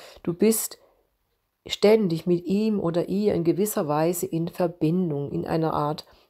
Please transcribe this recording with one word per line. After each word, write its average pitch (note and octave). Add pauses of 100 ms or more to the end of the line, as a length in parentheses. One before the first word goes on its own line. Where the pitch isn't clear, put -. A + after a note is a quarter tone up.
(220)
du E3+
bist - (880)
ständig G3+
mit F3
ihm G#3
oder E3+
ihr G3+
in E3+
gewisser E3+
Weise D#3+
in E3
Verbindung, E3
in E3
einer D#3+
Art D3+ (260)